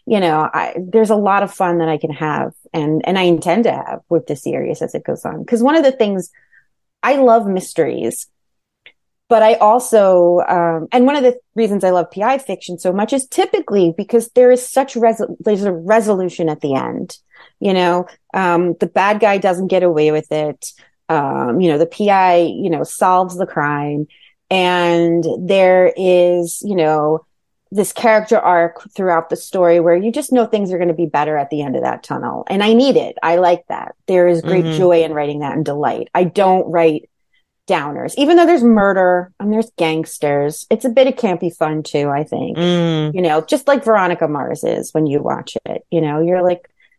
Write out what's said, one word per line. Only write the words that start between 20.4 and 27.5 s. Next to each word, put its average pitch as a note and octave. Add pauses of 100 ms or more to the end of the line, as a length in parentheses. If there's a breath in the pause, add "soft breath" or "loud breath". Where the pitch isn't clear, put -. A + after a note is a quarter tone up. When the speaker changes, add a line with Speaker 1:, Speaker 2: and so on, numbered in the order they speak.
Speaker 1:
Um, C#3
you F3+
know, D3
the D#3+
P G#3
I, F#3
you F3
know, D3
solves F#3
the F#3
crime D3 (420 soft breath)
and E3+ (160)
there F#3
is, F3+
you G#3
know, D#3 (460)